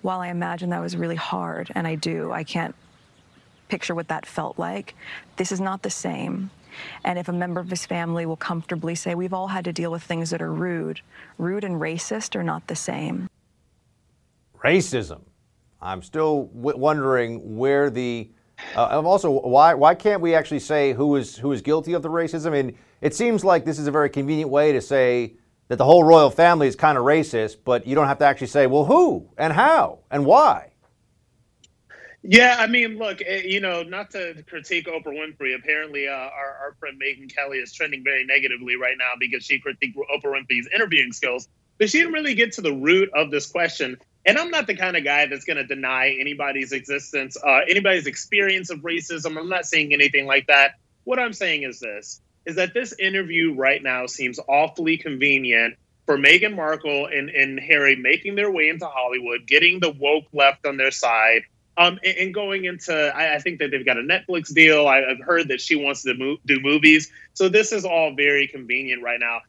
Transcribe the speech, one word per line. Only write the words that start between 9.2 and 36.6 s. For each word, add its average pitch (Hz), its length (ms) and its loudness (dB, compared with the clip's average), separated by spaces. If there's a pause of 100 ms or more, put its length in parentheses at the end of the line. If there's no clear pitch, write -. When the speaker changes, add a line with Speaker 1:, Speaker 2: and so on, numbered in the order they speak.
Speaker 1:
all 190 160 -6
had 190 160 -6
to 175 80 -6
deal 170 180 -6
with 165 120 -8
things 165 280 -6
that 165 120 -6
are 160 100 -8
rude," 160 480 -6 (380)
rude 190 260 -4
and 175 160 -6
racist 165 560 -8
are 185 60 -4
not 160 240 -6
the 165 100 -8
same. 160 520 -8 (1300)
Speaker 2:
Racism. 123 600 0 (580)
I'm 92 220 -10
still 151 520 -2
w-, 123 220 -4
wondering 127 800 0
where 139 340 2
the, 120 380 -6 (480)
uh, 117 140 2
I'm 151 160 0
also, 185 240 2
why, 135 420 6
why 151 220 6
can't 202 260 0
we 165 140 2
actually 156 260 2
say 143 320 2
who 143 240 2
is, 127 200 -4
who 139 160 -4
is 120 100 -4
guilty 160 320 0
of 165 80 -2
the 156 80 -6
racism? 165 380 -2
I 143 140 0
mean, 120 160 -6 (220)
it 147 140 -2
seems 226 300 0
like 175 200 4
this 156 140 -4
is 151 80 -4
a 143 60 -2
very 147 180 2
convenient 143 400 -2
way 147 220 4
to 131 80 2
say 123 540 0 (340)
that 123 80 -2
the 131 80 4
whole 165 200 10
royal 156 260 10
family 165 360 6
is 127 100 0
kinda 151 240 4
racist, 131 640 2
but 120 220 0
you 131 80 -4
don't 147 140 4
have 135 100 0
to 147 80 4
actually 135 220 2
say, 143 180 4
"Well, 139 180 4
who 269 540 4
and 156 160 0
how 269 460 4 (100)
and 143 160 0
why?" 254 460 6 (1500)
Speaker 3:
Yeah, 240 320 8
I 226 100 2
mean, 233 280 0
look, 208 240 -6
eh, 190 240 -6
you 190 160 -2
know, 180 220 -4
not 185 300 -10
to 170 360 -10
critique 165 380 -6
Oprah 160 220 -8
Winfrey. 143 460 -8
Apparently, 147 540 -6
uh, 139 40 -6
our, 139 500 -10